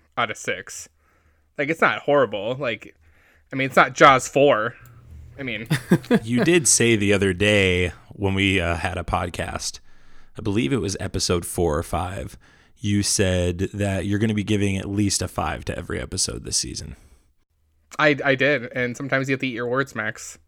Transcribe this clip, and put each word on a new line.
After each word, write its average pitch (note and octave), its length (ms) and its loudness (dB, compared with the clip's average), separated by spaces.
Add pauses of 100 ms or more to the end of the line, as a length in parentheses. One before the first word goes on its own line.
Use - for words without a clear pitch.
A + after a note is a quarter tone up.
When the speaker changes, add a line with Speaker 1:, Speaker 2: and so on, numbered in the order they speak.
(180)
Speaker 1:
out A#2 120 0
of G#2 80 -8
six. - 500 -8 (680)
Like, C#3+ 120 -4
it's D#3+ 120 -2
not A#2+ 220 0
horrible. A2+ 520 2
Like, B2 400 -8 (560)
I - 40 -8
mean, C3+ 100 -2
it's C3+ 100 -2
not C3+ 200 4
Jaws C3+ 320 8
four. A#2+ 480 2 (640)
I C#3 40 -10
mean A2+ 240 -8 (280)
Speaker 2:
<laughs> - 280 0
You A#2+ 200 2
did E3+ 240 4
say A#2 280 4
the G2+ 180 2
other G2 200 2
day F#2 580 4 (180)
when G2 260 -2
we, F#2+ 260 2
uh, E2+ 140 0
had F2 220 -4
a E2+ 60 -6
podcast, - 760 -6 (580)
I - 40 -14
believe A2 300 0
it C#3 60 0
was G2 240 -2
episode G2 440 -2
four E2 320 0
or F2 60 -2
five, F2+ 540 -6 (400)
you G2+ 260 0
said F2+ 720 0
that G2 320 -2
you're G2+ 140 -2
gonna A2 140 0
be G#2 120 -2
giving G2+ 320 0
at G2 100 -6
least G2+ 340 0
a F#2 60 -4
five D#2+ 380 -6
to - 120 -8
every F2+ 220 -8
episode - 460 -6
this - 100 -6
season. - 400 -6 (1040)
Speaker 1:
I, D3+ 260 2
I C#3 120 2
did, C3 380 0
and B2 220 -4
sometimes C3+ 320 -4
you C#3 60 0
have B2+ 80 -4
to C3+ 60 -4
eat B2+ 60 -6
your A#2+ 140 -6
words, C3 280 -2
Max. - 420 -8 (100)